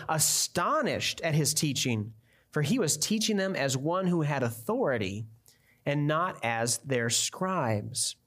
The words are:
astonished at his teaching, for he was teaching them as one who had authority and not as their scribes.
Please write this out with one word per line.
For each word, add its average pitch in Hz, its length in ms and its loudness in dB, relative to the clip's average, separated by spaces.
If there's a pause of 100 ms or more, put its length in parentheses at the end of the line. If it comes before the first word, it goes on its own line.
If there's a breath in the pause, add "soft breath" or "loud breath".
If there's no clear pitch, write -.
astonished 175 1120 0
at 160 140 0
his 147 180 4
teaching, 123 600 -2 (360 soft breath)
for 151 140 0
he 214 160 2
was 156 180 2
teaching 214 400 0
them 190 180 0
as 135 220 0
one 170 300 0
who 170 160 2
had 143 180 0
authority 113 840 -2 (580 soft breath)
and 143 220 2
not 160 340 0
as 117 380 0
their 120 320 0
scribes. - 1040 -2 (120)